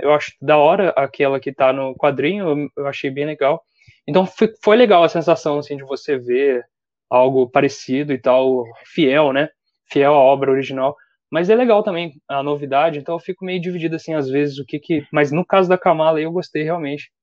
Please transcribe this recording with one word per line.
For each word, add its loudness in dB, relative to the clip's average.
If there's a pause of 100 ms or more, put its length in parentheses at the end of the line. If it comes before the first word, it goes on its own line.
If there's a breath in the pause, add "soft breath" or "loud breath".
eu 2
acho 0 (100)
da 4
hora, 4
aquela 0
que -10
tá 2
no -4
quadrinho, -2
eu, -4
eu -6
achei -8
bem -6
legal. -2 (440 soft breath)
Então, 2
foi, 0 (120)
foi 6
legal 6
a 4
sensação, -2
assim, -10
de -14
você -6
ver -2 (440)
algo 2
parecido -2
e -4
tal, 2 (200)
fiel, 0
né, -2 (420)
fiel 4
à 6
obra 4
original. -2 (360 soft breath)
Mas -2
é 4
legal 2
também -6 (140)
a -4
novidade, -2
então -8
eu -6
fico -12
meio -6
dividido, -6
assim, -10
às -4
vezes, -2
o -12
que -10
que... -6
Mas 0
no -2
caso 0
da 2
Kamala, 0
eu -6
gostei -6
realmente. -8 (120)